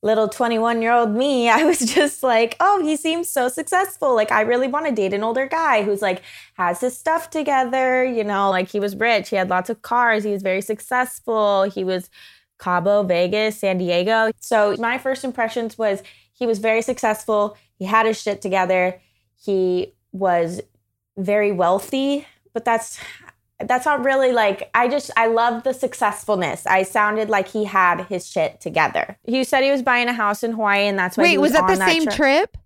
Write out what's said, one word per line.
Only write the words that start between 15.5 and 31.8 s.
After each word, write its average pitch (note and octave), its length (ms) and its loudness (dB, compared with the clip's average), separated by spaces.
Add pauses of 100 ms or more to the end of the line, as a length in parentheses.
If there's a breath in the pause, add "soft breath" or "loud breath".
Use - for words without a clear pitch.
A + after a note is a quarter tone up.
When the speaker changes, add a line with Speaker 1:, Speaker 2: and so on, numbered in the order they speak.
Speaker 1:
was G3+ 260 -2 (300 soft breath)
he - 140 -4
was A3+ 120 0
very A3 240 0
successful. G#3+ 720 -2 (220 loud breath)
He F#3+ 60 -8
had A3 220 4
his A3 140 -2
shit G3+ 200 -4
together. F#3 580 0 (400 soft breath)
He F#3 540 -2 (200)
was F3+ 480 0 (580)
very G#3 340 2
wealthy, C4 720 0 (280 soft breath)
but A#3 100 -6
that's, A3+ 340 -2 (640 loud breath)
that's B3 260 -2
not B3+ 180 0
really, C4+ 280 2
like, G#3 420 0
I B3 140 2
just, C#4+ 280 -4
I A3+ 100 4
love A#3 380 0
the C4 100 0
successfulness. G#3 920 -2
I F#3+ 160 2
sounded G#3+ 480 -2
like G3 180 0
he G#3+ 160 -4
had F#3 420 0
his F3+ 240 -8
shit - 300 -4
together. - 640 -2
He B3+ 200 0
said C4+ 180 2
he C4+ 80 2
was C#4 120 0
buying A#3+ 260 0
a B3 60 -2
house G#3+ 280 -2
in A#3 100 -4
Hawaii G#3 340 0
and G3 120 -2
that's F#3 200 -2
why D#4+ 60 4
Speaker 2:
Wait, F4 60 6
Speaker 1:
he D#4+ 80 2
Speaker 2:
was C#4+ 140 2
Speaker 1:
was D4+ 80 4
Speaker 2:
that F#4 60 2
the F#4+ 80 4
Speaker 1:
on F#4 60 0